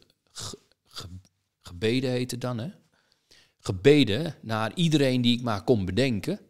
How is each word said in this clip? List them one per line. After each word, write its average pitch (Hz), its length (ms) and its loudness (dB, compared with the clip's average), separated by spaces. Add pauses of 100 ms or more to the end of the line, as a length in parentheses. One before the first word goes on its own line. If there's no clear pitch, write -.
(320)
ge-, - 260 -14 (280)
ge-, - 200 -16 (540)
gebeden, 117 500 -2
heet 123 200 -4
het 120 100 -10
dan, 123 180 -6
hè? 123 100 -8 (920)
Gebeden 131 840 2
naar 110 340 -4
iedereen 139 480 2
die 120 140 4
ik 120 60 -8
maar 110 220 -4
kon 110 200 2
bedenken. 117 640 -2